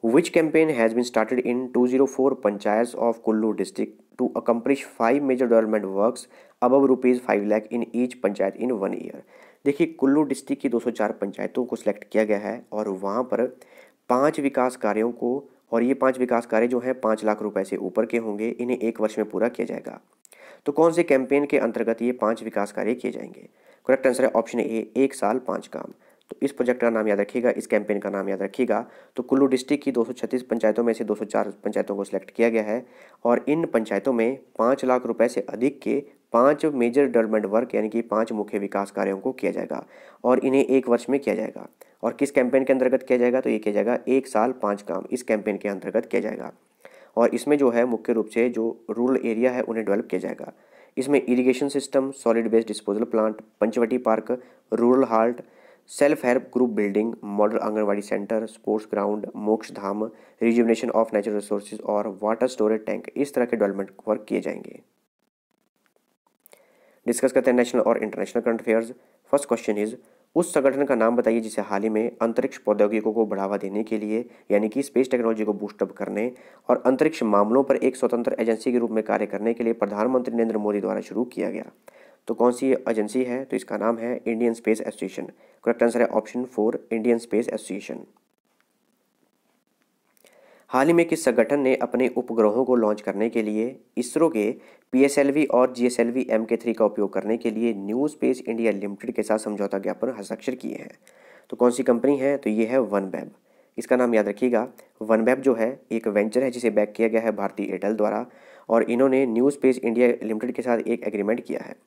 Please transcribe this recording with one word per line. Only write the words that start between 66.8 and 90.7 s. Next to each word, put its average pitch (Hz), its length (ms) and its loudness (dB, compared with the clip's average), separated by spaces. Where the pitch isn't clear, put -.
डिस्कस - 260 2
करते 131 180 2
हैं 123 60 4
नेशनल 123 240 2
और - 180 2
इंटरनेशनल 110 440 -4
करंट 113 180 -2
अफेयर्स। 113 320 0
फर्स्ट 143 160 0
क्वेश्चन 113 300 -2
इज, 110 180 -4
उस 165 180 0
संगठन 135 300 2
का 139 100 0
नाम 113 220 2
बताइए 117 240 2
जिसे 107 220 -6
हाल 98 200 -4
ही 110 60 0
में 110 220 0
अंतरिक्ष 117 360 -2
प्रौद्योगिकियों 107 540 2
को 113 140 2
बढ़ावा 98 300 -4
देने 101 280 -4
के 107 140 -4
लिए 107 260 -4
यानी 104 180 4
कि 131 140 -2
स्पेस 131 280 0
टेक्नोलॉजी 113 340 0
को 107 100 0
बूस्ट 101 280 -6
अप 95 100 -4
करने 101 380 -4
और 123 180 2
अंतरिक्ष 147 380 2
मामलों 107 400 4
पर 135 120 2
एक 131 200 0
स्वतंत्र 120 440 -2
एजेंसी 113 320 0
के 123 60 2
रूप 117 120 0
में 110 140 -2
कार्य 104 220 0
करने 104 280 -2
के 117 100 -4
लिए 113 100 0
प्रधानमंत्री 113 600 -2
नरेंद्र 113 240 0
मोदी 104 220 -2
द्वारा 101 200 -2
शुरू 107 240 -4
किया 95 260 -6
गया। - 200 -10
तो 113 60 -4
कौन 120 180 4
सी 131 200 0
एजेंसी 110 360 0
है? 127 200 -6
तो 110 120 -6
इसका 107 200 -6
नाम 110 220 0
है 117 280 -6
इंडियन 117 280 0
स्पेस 113 260 0
एसोसिएशन। - 460 -8
करेक्ट 117 180 0
आंसर 120 180 2
है 120 80 4
ऑप्शन 123 380 -4
फ़ोर, 113 460 -2
इंडियन 117 260 0
स्पेस 113 300 -2
एसोसिएशन। - 560 -10